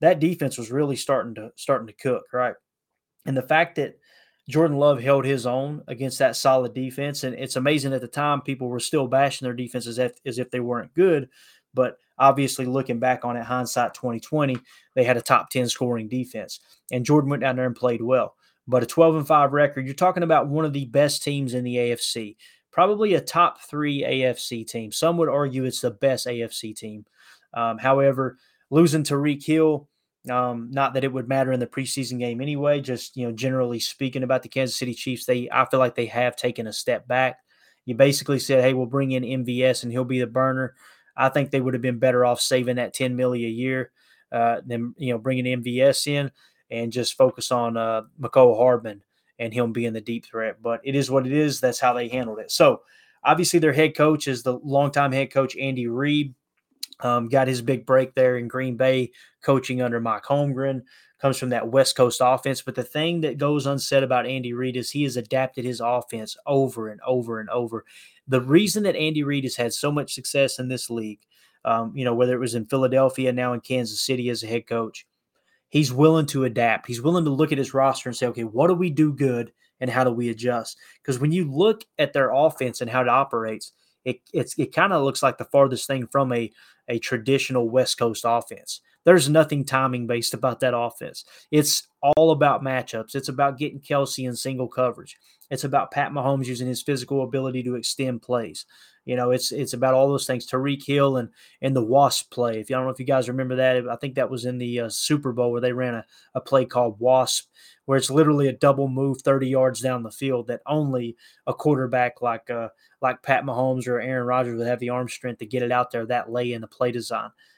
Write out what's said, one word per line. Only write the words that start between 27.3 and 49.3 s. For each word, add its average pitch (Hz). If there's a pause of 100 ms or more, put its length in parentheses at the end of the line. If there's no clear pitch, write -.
Um, 117
however, 135 (320)
losing 156
Tyreek 143
Hill, 156 (440)
um, 123
not 135
that 135
it 135
would 123
matter 131
in 127
the 120
preseason 127
game 120
anyway, 147
just, 127
you 123
know, 117
generally 123
speaking 131
about 127
the -
Kansas 131
City 123
Chiefs, 123
they, 123
I 127
feel 131
like 123
they 120
have 120
taken 117
a 107
step -
back. 127 (460)
You 127
basically 139
said, 131
"Hey, 131
we'll 127
bring 135
in 127
M 127
V 123
S 127
and 120
he'll 127
be 127
the 123
burner." 131 (400)
I 131
think 143
they 139
would 127
have 117
been 123
better 123
off 120
saving 127
that 120
ten 127
milli 123
a 113
year, 127 (400)
uh, 117
than, 120
you 131
know, 113
bringing 127
M 123
V 123
S 135
in 143 (400)
and 117
just 120
focus 127
on, 117
uh, 113 (180)
Mecole 123
Hardman 117 (340)